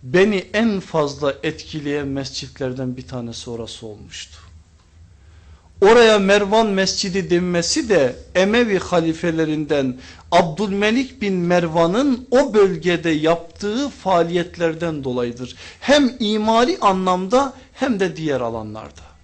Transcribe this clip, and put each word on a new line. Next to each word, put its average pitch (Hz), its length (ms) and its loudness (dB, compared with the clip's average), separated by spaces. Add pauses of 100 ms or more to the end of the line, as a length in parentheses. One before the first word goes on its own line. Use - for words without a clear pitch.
Beni 185 340 2
en 208 440 -2
fazla 143 600 -2
etkileyen 147 640 -6
mescitlerden 131 880 -8
bir 127 120 -16
tanesi 120 420 -10
orası 117 360 -12
olmuştu. 104 520 -18 (1400)
Oraya 220 380 8
Mervan 202 480 4
Mescidi 190 640 -2
denmesi 175 580 -2
de 151 280 2 (180)
Emevi 208 440 2
halifelerinden 156 1160 -2 (360)
Abdülmelik 196 920 0
bin 196 120 0
Mervan'ın 175 960 2
o 262 240 2
bölgede 175 560 2
yaptığı 170 760 -2
faaliyetlerden 170 1160 -2
dolayıdır. 123 520 -6 (240)
Hem 269 400 2
imari 226 600 2
anlamda 190 720 2 (180)
hem 247 280 -2
de 175 160 -2
diğer 151 240 -2
alanlarda. 113 640 -8 (220)